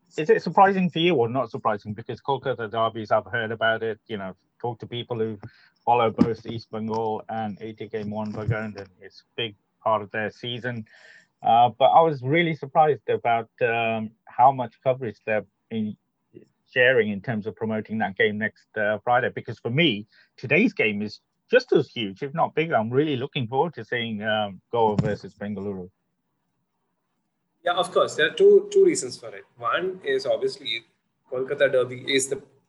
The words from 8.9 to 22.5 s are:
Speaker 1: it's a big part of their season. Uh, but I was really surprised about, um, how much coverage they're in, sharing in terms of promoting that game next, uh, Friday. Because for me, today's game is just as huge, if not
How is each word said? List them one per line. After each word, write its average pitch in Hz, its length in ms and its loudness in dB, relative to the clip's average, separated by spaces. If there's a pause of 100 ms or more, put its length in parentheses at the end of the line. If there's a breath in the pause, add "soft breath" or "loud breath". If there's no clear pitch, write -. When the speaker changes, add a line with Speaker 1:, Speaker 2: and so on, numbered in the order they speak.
Speaker 1:
it's 95 200 -20
a - 140 -20
big 113 200 -6 (280)
part 110 180 0
of 101 100 -12
their 107 200 -4
season. 120 540 -8 (560 soft breath)
Uh, 117 360 4
but 135 140 4
I 156 80 8
was 151 240 4
really 160 320 0
surprised 147 540 0
about, 117 400 0 (120)
um, 113 500 -2 (140)
how 131 260 6
much 127 300 -4
coverage 127 440 -2
they're 107 200 -2 (260)
in, 110 260 -4 (760)
sharing 123 360 4
in 101 120 -4
terms 107 240 -4
of 104 100 -8
promoting 110 440 -4
that 101 180 -4
game 107 200 2
next, 107 280 -4 (120)
uh, 107 260 0
Friday. 123 320 2
Because 110 240 -12
for 117 100 -6
me, 120 380 0 (300 soft breath)
today's 165 340 2
game 107 300 -2
is 104 180 -8 (320)
just 254 220 4
as 160 160 4
huge, 101 340 -8
if 139 100 -8
not 160 220 -2